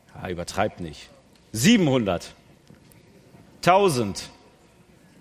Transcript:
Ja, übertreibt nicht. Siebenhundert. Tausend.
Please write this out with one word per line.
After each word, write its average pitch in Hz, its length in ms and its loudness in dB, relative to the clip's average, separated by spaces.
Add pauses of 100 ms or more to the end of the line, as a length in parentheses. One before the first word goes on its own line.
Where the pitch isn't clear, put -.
(140)
Ja, - 160 -12
übertreibt 92 520 -4
nicht. 80 280 -14 (420)
Siebenhundert. 131 840 2 (1300)
Tausend. 160 680 0 (920)